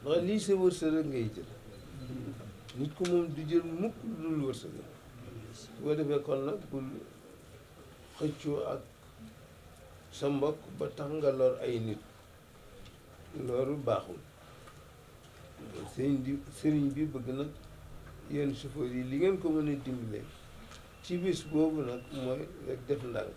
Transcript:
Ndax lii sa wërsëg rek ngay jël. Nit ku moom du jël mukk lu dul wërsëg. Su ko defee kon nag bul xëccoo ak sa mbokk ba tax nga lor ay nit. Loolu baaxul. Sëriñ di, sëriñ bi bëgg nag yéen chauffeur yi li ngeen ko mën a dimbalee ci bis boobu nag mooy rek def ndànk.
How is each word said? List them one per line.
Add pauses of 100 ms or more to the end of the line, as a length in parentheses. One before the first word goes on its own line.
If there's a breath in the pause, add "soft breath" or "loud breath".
Ndax
lii
sa
wërsëg
rek
ngay
jël. (1200)
Nit
ku
moom
du
jël
mukk
lu
dul
wërsëg. (800)
Su (160)
ko
defee
kon
nag (100)
bul (1300)
xëccoo
ak (1300)
sa
mbokk (160)
ba
tax
nga
lor
ay
nit. (1500)
Loolu
baaxul. (1700)
Sëriñ
di, (160)
sëriñ
bi
bëgg
nag (800)
yéen
chauffeur
yi
li
ngeen
ko
mën
a
dimbalee (760)
ci
bis
boobu
nag (100)
mooy (220)
rek
def
ndànk.